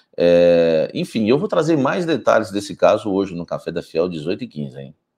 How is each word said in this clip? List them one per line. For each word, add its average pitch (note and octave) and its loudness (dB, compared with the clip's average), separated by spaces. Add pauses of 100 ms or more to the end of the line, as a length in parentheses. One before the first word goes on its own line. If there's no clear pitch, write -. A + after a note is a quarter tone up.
(180)
É, E2+ 4
enfim, A#2 -4
eu C3 4
vou G3 -4
trazer E3 0
mais D#3+ -2
detalhes A2+ 0
desse G2 -8
caso G#2+ 2
hoje F#2+ -2
no E2+ -10
Café D2+ -8
da E2 -8
Fiel, E2+ -4
dezoito F2 -8
e A#2 -12
quinze, C#2 -12
hein? C#2 -18 (220)